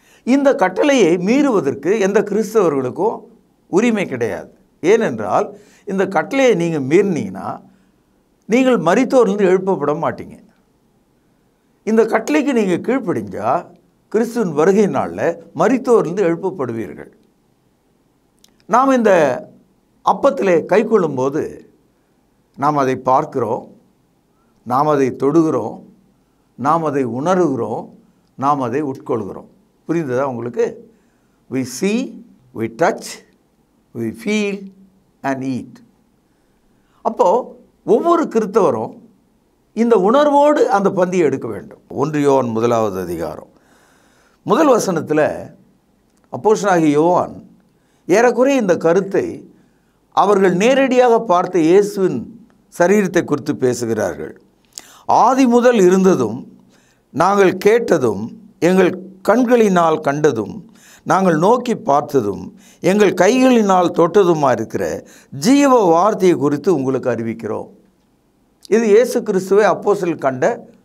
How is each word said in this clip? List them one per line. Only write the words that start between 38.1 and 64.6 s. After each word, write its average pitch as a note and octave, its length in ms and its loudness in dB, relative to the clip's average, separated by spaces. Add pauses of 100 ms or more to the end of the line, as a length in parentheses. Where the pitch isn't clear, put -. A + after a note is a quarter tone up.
கிறிஸ்தவரும் F#3 760 -2 (720)
இந்த A#3 220 2
உணர்வோடு C#4+ 720 2
அந்த G3+ 200 0
பந்தியை F3+ 380 0
எடுக்க C3 200 -4
வேண்டும். G2+ 320 -12 (100)
ஒன்று D3 320 -4
யோவான் C3+ 280 2
முதலாவது A2 520 -2
அதிகாரம் E2 480 -10 (920)
முதல் B3+ 260 2
வசனத்துல D#3+ 520 0 (1120)
அப்போஸ்தலனாகிய F3 540 0
யோவான் D3+ 480 0 (720)
ஏறக்குறைய B3 540 2
இந்த F#3 160 0
கருத்தை F3 480 0 (840)
அவர்கள் F#3+ 440 2
நேரடியாக B3 640 4
பார்த்த F3+ 380 0
இயேசுவின் F3 920 0 (300)
சரீரத்தை F3 440 2
குறித்து C#3+ 320 -4
பேசுகிறார்கள். A2 840 -4 (640)
"ஆதி B3 420 4
முதல் A#3+ 320 4
இருந்ததும் F3+ 600 2 (720)
நாங்கள் F#3+ 460 2
கேட்டதும் E3 640 0 (360)
எங்கள் F3+ 320 2 (300)
கண்களினால் G3+ 800 2
கண்டதும் C#3 560 -2 (480)
நாங்கள் F3 340 2
நோக்கி A3 380 0
பார்த்ததும் C#3 680 -2 (360)
எங்கள் G3 340 2
கைகளினால் G3 840 4
தொட்டதுமா E3+ 520 2
இருக்கிற G#2+ 520 -4 (360)